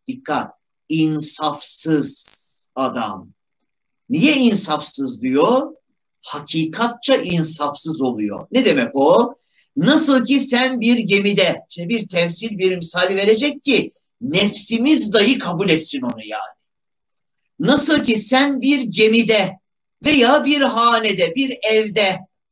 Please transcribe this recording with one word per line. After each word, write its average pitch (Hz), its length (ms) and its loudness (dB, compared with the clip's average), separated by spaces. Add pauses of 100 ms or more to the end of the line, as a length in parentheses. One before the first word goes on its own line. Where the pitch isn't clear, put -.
dikkat, 127 440 -6 (380)
insafsız 156 1500 -4 (400)
adam. 113 540 -6 (800)
Niye 285 260 2
insafsız 151 840 -2
diyor? 185 540 2 (460)
Hakikatça 160 920 -4
insafsız 160 880 -4
oluyor. 107 500 -4
Ne 247 140 2
demek 139 280 2
o? 170 420 4 (420)
Nasıl 269 480 4
ki 262 140 2
sen 247 420 0
bir 240 160 2
gemide, 196 720 0
şimdi 170 200 -10
bir 226 180 -4
temsil, 175 500 -4
bir 185 180 0
misal 180 400 -2
verecek 220 480 0
ki 233 280 0 (300)
nefsimiz 208 920 0
dahi 226 240 4
kabul 175 320 -2
etsin 156 320 -2
onu 117 240 -8
yani. 104 300 -12 (1040)
Nasıl 285 440 2
ki 220 140 0
sen 262 440 0
bir 269 200 2
gemide 214 800 2 (460)
veya 277 400 4
bir 285 160 2
hanede, 220 720 2
bir 269 280 -4
evde 214 560 0 (320)